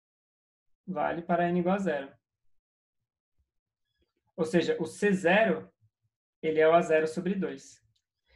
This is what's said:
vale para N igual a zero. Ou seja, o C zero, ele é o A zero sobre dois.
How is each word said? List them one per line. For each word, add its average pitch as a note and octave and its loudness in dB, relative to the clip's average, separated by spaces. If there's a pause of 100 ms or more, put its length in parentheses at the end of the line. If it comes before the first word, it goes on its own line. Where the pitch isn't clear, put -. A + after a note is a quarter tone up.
(840)
vale D3 -6
para F3 0
N F3 0
igual F3+ 0
a - -4
zero. D3 -6 (2250)
Ou F3 -2
seja, D#3+ 0
o E3 -4
C G3+ -2
zero, F3+ 2 (720)
ele D#3 -2
é D#3 6
o E3 6
A F3 6
zero D#3+ 2
sobre F3 -4
dois. C#3 -10 (540)